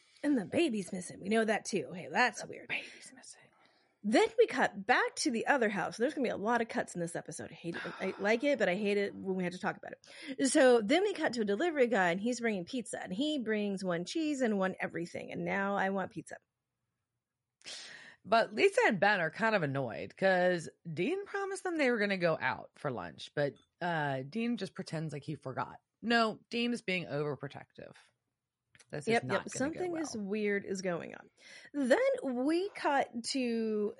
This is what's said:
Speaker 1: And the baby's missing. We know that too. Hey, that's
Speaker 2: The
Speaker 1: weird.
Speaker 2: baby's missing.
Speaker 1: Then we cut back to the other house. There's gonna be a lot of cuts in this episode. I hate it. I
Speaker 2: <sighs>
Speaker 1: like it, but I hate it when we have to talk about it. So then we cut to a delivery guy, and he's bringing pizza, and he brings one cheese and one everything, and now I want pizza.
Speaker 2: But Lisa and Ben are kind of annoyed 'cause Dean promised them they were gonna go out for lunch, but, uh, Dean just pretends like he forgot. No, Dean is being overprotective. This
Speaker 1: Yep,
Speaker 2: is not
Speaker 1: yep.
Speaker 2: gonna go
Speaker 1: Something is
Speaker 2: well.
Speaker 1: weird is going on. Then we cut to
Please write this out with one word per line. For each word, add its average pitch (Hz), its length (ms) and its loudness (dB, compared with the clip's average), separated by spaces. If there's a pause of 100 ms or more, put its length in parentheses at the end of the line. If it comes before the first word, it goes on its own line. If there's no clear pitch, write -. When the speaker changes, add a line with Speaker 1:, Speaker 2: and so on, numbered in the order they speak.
(220)
Speaker 1:
And 294 160 4
the 180 80 -2
baby's 233 460 0
missing. 180 280 -8
We 180 80 -10
know 220 160 4
that 214 200 0
too. 180 280 -2
Hey, 180 180 -10
that's 214 320 0
Speaker 2:
The 160 60 -12
Speaker 1:
weird. - 200 -14
Speaker 2:
baby's - 460 -10
missing. - 260 -20 (680)
Speaker 1:
Then 359 200 6 (100)
we 453 80 8
cut 208 400 -2
back 381 300 2
to 294 160 0
the 226 160 -2
other 247 200 4
house. 175 280 -2
There's 269 180 0
gonna 262 120 0
be 185 40 0
a 170 60 -2
lot 226 240 0
of 226 80 -4
cuts - 260 -4
in 175 60 -6
this 170 160 -4
episode. 147 340 -10
I - 40 -18
hate 170 200 -8
it. - 80 -8 (180)
I 190 160 -4
Speaker 2:
<sighs> - 40 -10
Speaker 1:
like 226 240 2
it, 285 140 4
but 202 100 4
I 180 80 2
hate 202 220 2
it 202 180 -2
when 190 200 -4
we 185 60 0
have 180 120 -2
to 185 40 -12
talk 180 180 -2
about - 180 -14 (440)
it. 277 100 2
So 254 320 8
then 262 220 4
we 415 100 0
cut 311 200 -2
to 240 80 -4
a 208 40 0
delivery 254 440 2
guy, 190 220 4
and 185 100 0
he's 240 200 -2
bringing 214 240 0
pizza, - 380 -8
and - 100 -8
he 294 280 -2
brings 208 440 -2
one 175 200 0
cheese 302 380 -2
and 214 180 2
one 185 200 0
everything, - 520 -6
and 170 120 -4
now 196 320 0
I 190 140 2
want 185 220 -2
pizza. - 240 -12 (1900)
Speaker 2:
But 214 300 4
Lisa 392 320 4
and 233 120 4
Ben 196 220 4
are 160 100 2
kind 220 240 0
of 185 80 4
annoyed 131 540 -4
'cause 180 520 4 (240)
Dean 294 340 -2
promised 392 380 -6
them 349 140 -2
they 262 120 4
were 240 80 2
gonna 202 180 0
go 170 240 2
out - 360 -2
for 143 140 -4
lunch, 87 440 -8
but, 143 200 0 (260)
uh, 147 480 0
Dean 226 280 -2
just 190 180 -8
pretends 160 380 -6
like 143 100 -8
he 156 140 -8
forgot. - 440 -6 (220)
No, 226 380 2 (100)
Dean 240 220 0
is 233 100 -4
being 185 240 -2
overprotective. 139 880 -6 (960)
This 151 180 -6
Speaker 1:
Yep, 233 140 4
Speaker 2:
is 127 60 -8
not - 60 0
Speaker 1:
yep. 190 60 4
Speaker 2:
gonna - 40 -8
go 233 140 -10
Speaker 1:
Something 330 380 -2
is 302 200 -6
Speaker 2:
well. 202 100 -6
Speaker 1:
weird 202 380 -2
is 190 180 -6
going 165 320 -4
on. - 140 -16 (440)
Then 277 260 4 (460)
we 339 260 0
cut 285 400 0 (220)
to 226 680 0